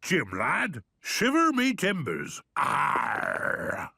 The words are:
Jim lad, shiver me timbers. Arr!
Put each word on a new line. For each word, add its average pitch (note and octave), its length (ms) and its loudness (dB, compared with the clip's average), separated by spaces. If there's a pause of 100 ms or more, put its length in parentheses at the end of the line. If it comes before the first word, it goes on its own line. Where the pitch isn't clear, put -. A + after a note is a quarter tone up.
Jim C3 300 0
lad, C#3 500 -2 (180)
shiver D#4 520 4
me B3+ 200 2
timbers. E3+ 680 -2 (140)
Arr! - 1400 -2